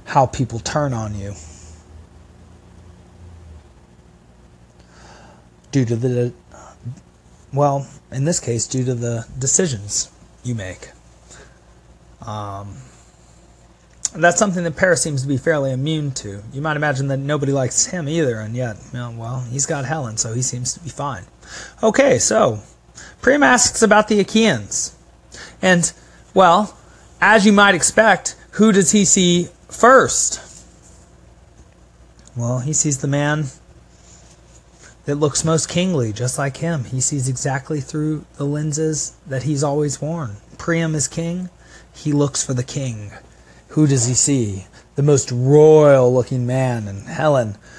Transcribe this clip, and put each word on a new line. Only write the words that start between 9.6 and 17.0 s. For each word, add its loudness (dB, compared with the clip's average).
you -6
make. -12
Um, -12
that's 4
something 0
that -4
Paris 2
seems -4
to -6
be -2
fairly -2
immune -4
to. -12
You -10
might -4
imagine -2